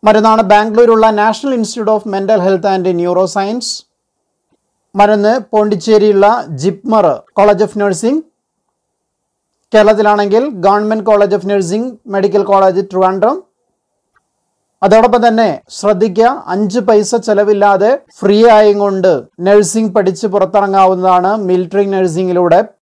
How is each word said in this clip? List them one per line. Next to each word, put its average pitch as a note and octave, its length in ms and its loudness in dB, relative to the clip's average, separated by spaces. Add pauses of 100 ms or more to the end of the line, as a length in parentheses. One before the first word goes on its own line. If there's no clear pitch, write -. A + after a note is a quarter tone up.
മറ്റൊന്നാണ് A3 460 4
ബാംഗ്ലൂരുള്ള A3 560 2 (140)
National A3 360 -2
Institute A3 380 -4
of G#3+ 80 -6 (100)
Mental G3 320 0
Health F#3+ 280 0
and F#3 140 -2 (120)
Neuroscience, F#3+ 720 -4 (1300)
മറ്റൊന്ന് G#3 340 2 (180)
പോണ്ടിച്ചേരിയുള്ള G#3 760 2 (340)
ജിപ്മർ G3+ 440 0 (340)
College G#3 280 2
of G#3 140 -14
Nursing, G3+ 360 -2 (1500)
കേരളത്തിലാണെങ്കിൽ G#3 720 2 (220)
Government G#3 460 0
College G3+ 280 2
of F3+ 120 -8
Nursing, G3+ 340 -4 (300)
മെഡിക്കൽ G3 360 0
കോളേജ് F#3+ 320 2 (100)
ട്രിവാൻഡ്രം. F#3+ 440 0 (1500)
അതോടൊപ്പം A3+ 420 4
തന്നെ A3+ 200 2 (300)
ശ്രദ്ധിക്കുക, G#3 540 0 (220)
അഞ്ച് G#3 360 -2
പൈസ G#3+ 220 2 (160)
ചെലവില്ലാതെ G3+ 640 2 (280)
ഫ്രീ G3+ 180 0 (180)
ആയും G#3+ 280 4
കൊണ്ട് F#3+ 300 0 (340)
നഴ്സിംഗ് G#3 480 0
പഠിച്ച് F#3+ 380 -2
പുറത്തിറങ്ങാവുന്നതാണ് F#3+ 1000 0 (180)
മിലിറ്ററി F#3 360 -2 (100)
നഴ്സിംഗിലൂടെ. F3+ 680 0 (220)